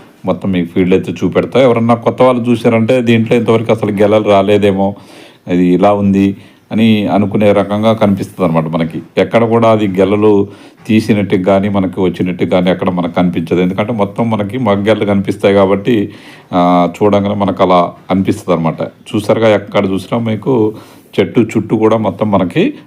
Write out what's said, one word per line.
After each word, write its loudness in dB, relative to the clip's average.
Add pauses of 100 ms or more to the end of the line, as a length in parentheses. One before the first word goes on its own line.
(260)
మొత్తం -4
మీకు -4
ఫీల్డ్ 0
అయితే 0
చూపెడతా. -2
ఎవరన్నా 2
కొత్త -2
వాళ్ళు 2
చూసారంటే 2
దీంట్లో 2
ఇంతవరకు 0
అసలు 0
గెలలు 2
రాలేదేమో, 2 (560)
ఇది 2
ఇలా 4
ఉంది 2 (340)
అని 2
అనుకునే 2
రకంగా 0
కనిపిస్తుంది -2
అనమాట -2
మనకి. -4 (160)
ఎక్కడ 2
కూడా 2
అది 2
గెలలు 2 (400)
తీసినట్టు 0
కానీ 0
మనకి -2
వచ్చినట్టు -2
కానీ 0
ఎక్కడ -2
మనకు -4
కనిపించదు. -2
ఎందుకంటే -2
మొత్తం -4
మనకి -4
మగ 0
గెలలు 0
కనిపిస్తాయి 0
కాబట్టి, 0 (400)
ఆ, 2
చూడంగానే 0
మనకు -2
అలా 2 (180)
అనిపిస్తుంది -2
అనమాట. -4
చూసారుగా, -2
ఎక్కడ -2
చూసినా -4
మీకు -2 (460)
చెట్టు 0
చుట్టూ -2
కూడా 2
మొత్తం -2
మనకి 0 (140)